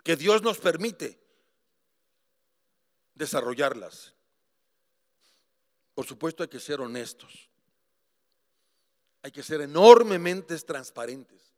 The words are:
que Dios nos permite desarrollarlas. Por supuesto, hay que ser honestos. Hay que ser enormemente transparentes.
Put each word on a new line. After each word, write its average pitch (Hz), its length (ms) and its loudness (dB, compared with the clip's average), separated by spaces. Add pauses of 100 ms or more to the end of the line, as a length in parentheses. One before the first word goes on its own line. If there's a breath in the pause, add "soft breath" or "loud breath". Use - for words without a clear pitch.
que 165 120 -2
Dios 202 260 2
nos 220 160 -4
permite 170 600 -6 (1900)
desarrollarlas. 123 1000 -8 (1800)
Por 131 120 -10
supuesto, 165 360 -10
hay 165 60 -6
que 123 140 -18
ser 143 180 -10
honestos. - 680 -14 (1700)
Hay 139 100 -18
que 143 120 -18
ser 156 180 -6
enormemente 180 1000 6
transparentes. 127 840 -14 (160)